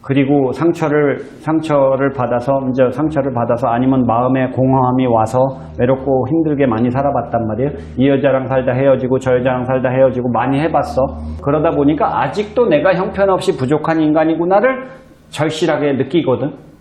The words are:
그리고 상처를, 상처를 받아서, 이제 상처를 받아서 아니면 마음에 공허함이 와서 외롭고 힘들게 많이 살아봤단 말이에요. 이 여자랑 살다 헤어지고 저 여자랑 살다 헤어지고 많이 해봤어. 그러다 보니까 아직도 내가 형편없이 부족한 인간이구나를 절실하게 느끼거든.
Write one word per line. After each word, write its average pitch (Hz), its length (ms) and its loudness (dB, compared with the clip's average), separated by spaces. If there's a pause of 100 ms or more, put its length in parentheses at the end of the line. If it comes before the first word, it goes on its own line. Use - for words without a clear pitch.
그리고 135 520 2
상처를, 151 640 0
상처를 139 960 0
받아서, 120 360 -2 (180)
이제 127 220 2
상처를 143 420 -2
받아서 117 340 0
아니면 127 380 2
마음에 127 440 0
공허함이 131 560 2
와서 113 320 2 (400)
외롭고 131 500 0
힘들게 151 380 0
많이 117 240 0
살아봤단 127 580 -2
말이에요. 117 220 -2 (280)
이 131 100 4
여자랑 131 380 2
살다 131 260 0
헤어지고 131 460 2
저 127 160 0
여자랑 127 320 0
살다 131 240 0
헤어지고 127 400 2
많이 131 300 0
해봤어. 156 420 -2 (400)
그러다 151 300 0
보니까 147 500 0
아직도 208 460 -2
내가 190 260 2
형편없이 190 640 0
부족한 151 420 0
인간이구나를 160 880 0 (400)
절실하게 147 680 -2
느끼거든. 131 600 -2 (260)